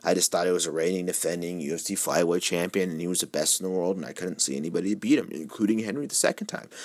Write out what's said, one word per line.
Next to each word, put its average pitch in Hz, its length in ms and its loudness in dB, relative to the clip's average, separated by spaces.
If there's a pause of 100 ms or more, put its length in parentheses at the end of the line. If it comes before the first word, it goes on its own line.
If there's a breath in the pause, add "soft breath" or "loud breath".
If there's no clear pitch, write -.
I 87 100 4
just 92 180 2
thought 90 160 2
it 90 40 4
was 85 140 2
a 82 60 -4
reigning, 90 340 0
defending 87 560 -2
U 76 120 -2
F 82 60 -4
C 101 160 -4
flyweight 85 460 2
champion, 92 500 0
and 80 100 -4
he 87 60 -2
was 90 140 0
the - 40 -2
best - 340 0
in 92 40 -10
the 92 60 -2
world, 92 260 2
and 80 100 -6
I 64 60 -10
couldn't 90 300 -4
see 67 160 -2
anybody 85 360 0
beat 123 240 2
him, 110 140 -2
including 104 480 0
Henry 113 260 -4
the - 100 -6
second - 320 0
time. - 200 -10 (180 loud breath)